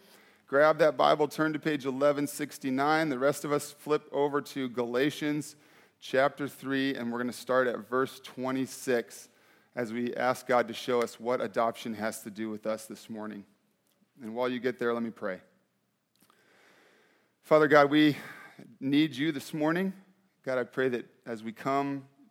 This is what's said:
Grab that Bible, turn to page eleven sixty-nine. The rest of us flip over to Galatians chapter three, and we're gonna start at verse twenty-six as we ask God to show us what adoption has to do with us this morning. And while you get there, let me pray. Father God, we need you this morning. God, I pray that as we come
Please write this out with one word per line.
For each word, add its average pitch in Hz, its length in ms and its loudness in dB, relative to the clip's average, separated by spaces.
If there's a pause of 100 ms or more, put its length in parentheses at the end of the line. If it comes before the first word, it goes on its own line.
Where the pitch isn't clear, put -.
(480)
Grab 151 320 6
that 151 180 4
Bible, 151 300 6
turn 156 240 0
to 151 80 -2
page 143 260 -2
eleven 139 420 2
sixty-nine. 147 800 0
The 127 100 -2
rest 139 240 2
of 147 80 -2
us 143 200 -2
flip 151 420 -2
over 143 280 0
to 131 280 -6
Galatians 143 880 -2 (460)
chapter 139 480 0
three, 135 440 -2
and 117 160 -6
we're 117 100 -4
gonna 123 120 -4
start 127 340 0
at 107 220 -4
verse 131 320 -2
twenty-six 127 1080 -4 (440)
as 113 200 -6
we 120 220 -4
ask 123 300 0
God 120 220 2
to 110 60 -10
show 123 280 -2
us 113 160 -4
what 120 220 -2
adoption 117 540 -2
has 107 300 -6
to 117 60 -12
do 110 200 -8
with 107 180 -8
us 110 180 -4
this - 240 -18
morning. 107 360 -12 (760)
And 110 140 -10
while 127 140 0
you 123 100 -4
get 120 180 -4
there, 120 160 -2
let 117 100 -4
me 113 60 -4
pray. 98 300 -8 (2000)
Father 156 260 6
God, 143 200 8
we 151 280 4 (640)
need 143 340 2
you 151 160 -2
this 139 220 -8
morning. 170 400 0 (500)
God, 131 140 -2
I 123 80 -2
pray 131 240 0
that 120 160 -4 (200)
as 113 160 -10
we 113 120 -10
come 139 500 -2 (280)